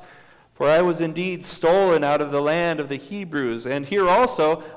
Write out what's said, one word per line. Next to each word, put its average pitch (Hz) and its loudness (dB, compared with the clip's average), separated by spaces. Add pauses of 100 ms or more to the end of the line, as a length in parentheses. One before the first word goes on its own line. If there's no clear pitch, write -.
(540)
For 143 0
I 160 6
was 170 0
indeed 175 -4
stolen 175 2
out 147 2
of 143 -4
the 143 0
land 160 0
of 143 -6
the 139 -6
Hebrews, 139 -6
and 139 -4
here 190 0
also 175 2 (140)